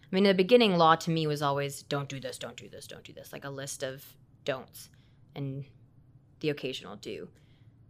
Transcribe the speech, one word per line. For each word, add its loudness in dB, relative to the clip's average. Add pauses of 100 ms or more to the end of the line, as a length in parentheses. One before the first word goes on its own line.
I -8
mean, 4
the 6
beginning 6
law 8
to -2
me 0
was -2
always, -2
"Don't -4
do -12
this, -10
don't -14
do -18
this, -18
don't -18
do -20
this," -20
like -14
a -10
list -12
of -8 (400)
don'ts -8 (440)
and -8 (760)
the -2
occasional -8
do. -14 (600)